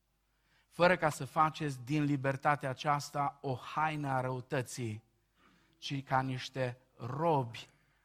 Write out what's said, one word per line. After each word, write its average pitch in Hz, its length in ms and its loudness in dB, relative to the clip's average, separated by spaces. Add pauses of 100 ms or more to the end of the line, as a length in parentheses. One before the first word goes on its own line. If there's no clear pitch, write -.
(680)
fără 175 280 6
ca 160 120 2
să 147 160 -6
faceți 151 580 0
din 147 200 0
libertatea 139 680 0
aceasta 143 720 -2
o 135 140 -2
haină 151 520 -2
a 131 140 0
răutății, 127 840 -4 (760)
ci 139 260 -6
ca 135 180 2
niște 127 560 -4 (180)
robi 131 760 0 (360)